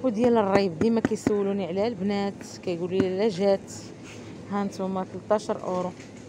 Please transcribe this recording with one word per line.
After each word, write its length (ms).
وديال 320
الريب 420
ديما 220
كيسولوني 640
عليها 200
البنات، 760
كيقولوا 360
لي 200
لا 100
جات. 440
ها 140
نتوما 500
تلطاش 360
اورو. 400